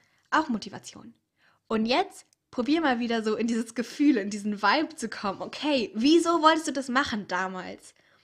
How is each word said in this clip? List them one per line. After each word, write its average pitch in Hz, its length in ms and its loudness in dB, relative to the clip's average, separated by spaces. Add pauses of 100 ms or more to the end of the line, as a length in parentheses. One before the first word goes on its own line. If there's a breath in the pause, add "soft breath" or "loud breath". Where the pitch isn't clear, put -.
(320 soft breath)
auch 302 160 2
Motivation. - 680 -8 (540 soft breath)
Und 220 180 -2
jetzt 302 400 -2 (280)
probier 285 280 0
mal 254 180 2
wieder 226 240 -2
so 214 120 0
in 220 120 0
dieses 226 260 -2
Gefühl, 277 440 2
in 202 120 -4
diesen 208 320 -6
Vibe 294 340 2
zu 226 140 -8
kommen. - 320 -6
Okay, 277 540 -2
wieso 330 480 4
wolltest 320 240 4
du 302 40 -2
das 262 160 -6
machen 247 400 -2
damals? 185 680 -8 (280 soft breath)